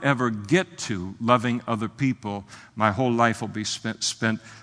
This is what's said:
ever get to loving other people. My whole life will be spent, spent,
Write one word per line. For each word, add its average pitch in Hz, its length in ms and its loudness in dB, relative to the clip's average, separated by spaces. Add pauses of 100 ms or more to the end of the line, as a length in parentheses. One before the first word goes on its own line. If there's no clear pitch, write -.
ever 127 260 2
get 113 560 0
to 95 340 -4
loving 120 460 2
other 113 220 -2
people. 104 560 -4 (320)
My 107 160 4
whole 123 180 0
life 117 300 4
will 110 80 -4
be 104 160 -6
spent, - 400 -6
spent, 110 340 0 (240)